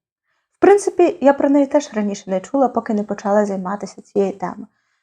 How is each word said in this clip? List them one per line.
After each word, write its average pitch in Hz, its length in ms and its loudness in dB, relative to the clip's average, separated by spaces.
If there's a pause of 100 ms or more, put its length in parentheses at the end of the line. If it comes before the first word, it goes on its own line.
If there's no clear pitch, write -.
(520)
В - 80 -20
принципі, 359 600 4
я 277 120 6
про 285 160 -2
неї 277 180 2
теж 285 260 -2
раніше 208 340 -6
не 190 140 -4
чула, 254 280 0
поки 233 240 -4
не 208 100 -2
почала 208 420 -2
займатися 196 560 -8
цією 196 360 -4
темою. 185 300 -12 (360)